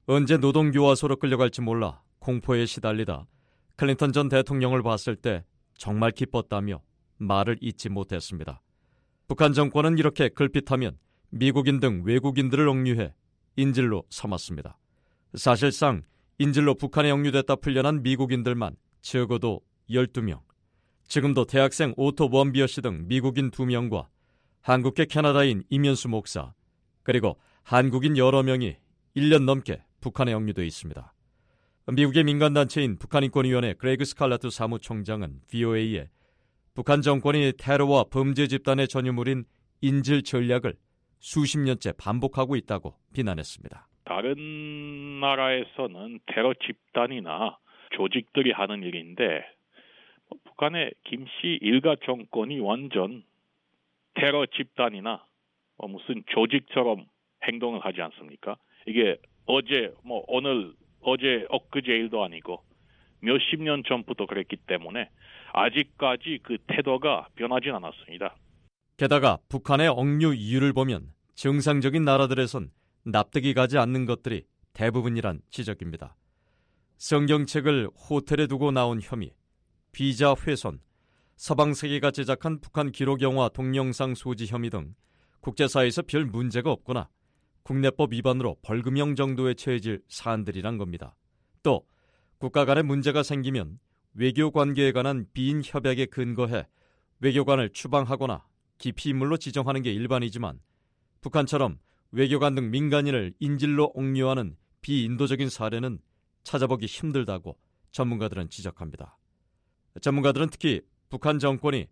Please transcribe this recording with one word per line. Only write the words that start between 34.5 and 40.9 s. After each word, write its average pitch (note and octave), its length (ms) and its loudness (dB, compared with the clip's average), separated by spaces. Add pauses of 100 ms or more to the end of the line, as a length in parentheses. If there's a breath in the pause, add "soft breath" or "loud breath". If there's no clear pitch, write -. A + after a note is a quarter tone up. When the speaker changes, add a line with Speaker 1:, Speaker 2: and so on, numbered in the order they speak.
Speaker 1:
사무총장은 G#2+ 880 -6 (100)
비오에이에 A2+ 600 -2 (640)
북한 C#3+ 280 2
정권이 C#3+ 560 2
테러와 C#3 520 4
범죄 C#3 360 2
집단의 C3+ 420 0
전유물인 B2+ 560 -2 (360)
인질 C#3 420 2
전략을 B2 540 0 (440)